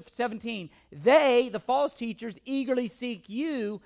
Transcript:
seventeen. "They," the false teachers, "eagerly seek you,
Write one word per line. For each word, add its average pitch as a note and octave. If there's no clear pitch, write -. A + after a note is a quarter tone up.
seventeen. A3
"They," A#3+
the G3
false C#4
teachers, A3
"eagerly C4
seek A#3
you, A#3